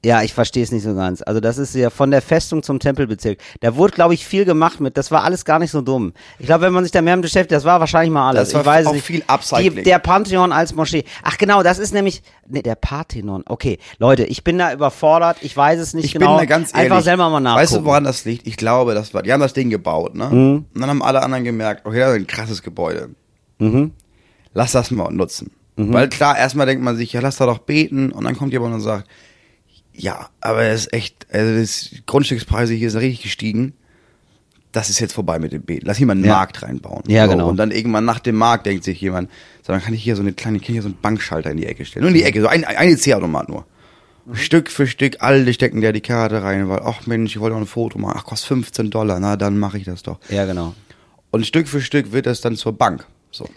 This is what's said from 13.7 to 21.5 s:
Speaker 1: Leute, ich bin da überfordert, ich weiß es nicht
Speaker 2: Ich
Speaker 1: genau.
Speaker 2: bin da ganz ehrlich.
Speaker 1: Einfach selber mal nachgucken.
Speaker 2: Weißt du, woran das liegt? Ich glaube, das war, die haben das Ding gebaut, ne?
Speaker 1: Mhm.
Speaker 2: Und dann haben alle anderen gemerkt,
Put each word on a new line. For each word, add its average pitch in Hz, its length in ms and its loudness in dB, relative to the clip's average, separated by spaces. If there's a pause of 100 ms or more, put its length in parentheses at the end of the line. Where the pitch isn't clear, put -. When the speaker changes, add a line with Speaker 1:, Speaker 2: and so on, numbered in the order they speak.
Speaker 1:
Leute, 131 260 4
ich - 200 -6
bin 175 140 0
da 175 140 0
überfordert, 160 680 2
ich 139 160 -10
weiß 151 240 4
es 160 120 -8
nicht 160 120 -4
Speaker 2:
Ich 143 80 -2
Speaker 1:
genau. 151 240 4
Speaker 2:
bin - 20 6
da 170 60 4
ganz 156 280 0
ehrlich. 160 200 2
Speaker 1:
Einfach 185 100 4
selber 175 280 2
mal 151 100 0
nachgucken. 123 220 4
Speaker 2:
Weißt 147 120 4
du, 110 100 0
woran 147 200 4
das 131 200 -4
liegt? 117 220 -6
Ich 110 100 -10
glaube, 117 380 2
das 104 180 -4
war, 95 120 -4
die 110 80 0
haben 139 80 2
das 135 140 0
Ding 127 160 0
gebaut, 85 440 -2
ne? 117 160 -6
Speaker 1:
Mhm. 139 420 4
Speaker 2:
Und - 80 -10
dann 131 80 -4
haben 143 140 -2
alle 135 220 2
anderen 131 180 -4
gemerkt, 110 420 -4